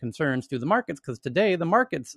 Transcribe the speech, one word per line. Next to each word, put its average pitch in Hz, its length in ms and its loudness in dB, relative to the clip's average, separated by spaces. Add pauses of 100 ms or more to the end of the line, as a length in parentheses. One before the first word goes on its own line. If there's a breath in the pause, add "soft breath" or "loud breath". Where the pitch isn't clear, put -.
concerns 131 420 -2
to 131 120 -4
the 143 160 0
markets, 233 260 -2
'cause 120 180 -8
today 185 380 2
the 170 220 0
markets - 380 -2